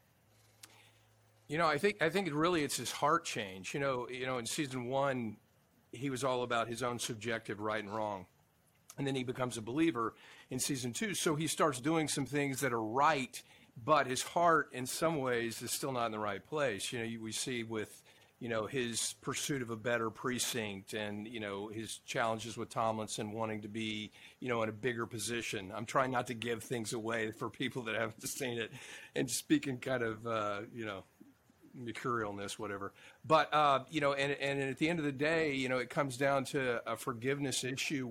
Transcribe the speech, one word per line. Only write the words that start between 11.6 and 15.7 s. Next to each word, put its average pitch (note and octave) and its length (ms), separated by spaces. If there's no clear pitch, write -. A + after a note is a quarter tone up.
doing D#3 300
some C#3+ 160
things C#3 360
that C3 120
are A#2 100
right, C3+ 580
but C#3 260
his B2+ 160
heart E3 500
in B2+ 140
some D#3+ 320
ways A#2 420
is A#2 100